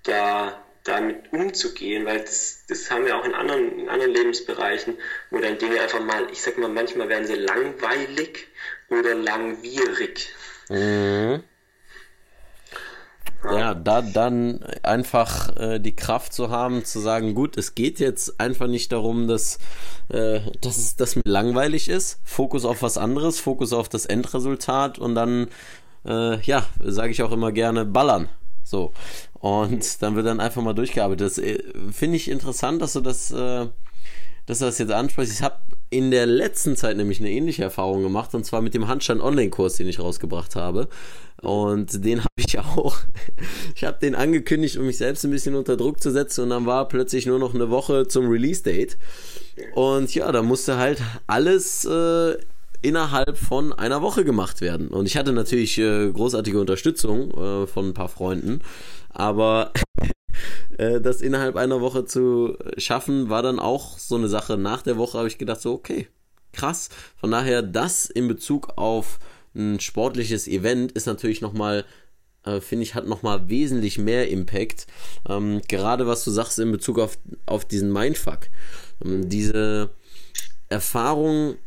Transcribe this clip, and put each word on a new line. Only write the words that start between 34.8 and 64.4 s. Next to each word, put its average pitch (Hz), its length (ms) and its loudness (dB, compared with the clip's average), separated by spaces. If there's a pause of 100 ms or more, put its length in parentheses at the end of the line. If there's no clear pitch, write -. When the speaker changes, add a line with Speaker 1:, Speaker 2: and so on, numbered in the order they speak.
Speaker 2:
ansprichst. 117 420 2
Ich - 100 -2
hab - 180 0 (300)
in 131 180 2
der 123 160 4
letzten 127 500 2
Zeit 110 220 4
nämlich 104 220 2
eine 104 100 4
ähnliche 147 340 0
Erfahrung 95 380 0
gemacht, 98 320 -2
und 117 100 -2
zwar - 180 0
mit 117 120 2
dem 110 140 2
Handstand-Online-Kurs, 120 880 2
den - 120 6
ich 90 120 2
rausgebracht 87 560 0
habe. 87 320 2 (540)
Und 104 600 0
den 113 200 2
hab - 140 0
ich - 200 4
auch, 151 400 6 (380)
<laughs> - 400 2
ich - 80 0
hab 143 160 2
den 135 160 2
angekündigt, 151 600 2
um 131 100 0
mich 123 100 0
selbst 135 280 -2
ein 143 60 2
bisschen 135 220 2
unter 131 240 0
Druck 139 240 2
zu 147 100 4
setzen, 131 300 0
und 123 80 0
dann 120 160 0
war 131 220 0
plötzlich 127 400 0
nur 127 100 2
noch 127 160 0
eine 120 160 2
Woche 135 380 2
zum 127 220 2
Release-Date. 117 680 2 (800)
Und 135 400 2
ja, - 160 0
da 120 100 2
musste 127 360 0
halt 135 240 2 (260)
alles, 175 580 2
äh, 165 500 2 (460)
innerhalb 143 560 2
von 139 360 4
einer 135 300 0
Woche 190 220 0
gemacht 107 360 0
werden. 85 280 -2
Und 98 180 -2
ich 151 100 -2
hatte 139 160 0
natürlich, 117 460 2
äh, 104 320 2
großartige 104 480 0
Unterstützung, 110 720 2
äh, 98 360 2
von 98 220 -2
ein 90 60 -4
paar 92 140 -4
Freunden, 92 520 -2 (480)
aber 110 600 0 (260)
<laughs> - 800 2
äh, 117 240 2
das 123 200 4
innerhalb 135 340 0
einer 127 260 0
Woche 127 240 -2
zu 123 520 0 (200)
schaffen, 127 520 -2
war 110 120 0
dann 127 180 0
auch 131 380 -4
so - 180 -4
eine 113 120 0
Sache. 104 300 -2